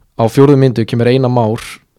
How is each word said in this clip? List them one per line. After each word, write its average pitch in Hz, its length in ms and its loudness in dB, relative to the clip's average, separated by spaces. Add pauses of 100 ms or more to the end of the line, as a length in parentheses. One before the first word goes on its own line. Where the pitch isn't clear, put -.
(180)
á 117 80 0
fjórðu 139 320 2
mínútu 120 300 0
kemur 117 240 -2
Einar 131 180 0
Már, 117 320 -2 (380)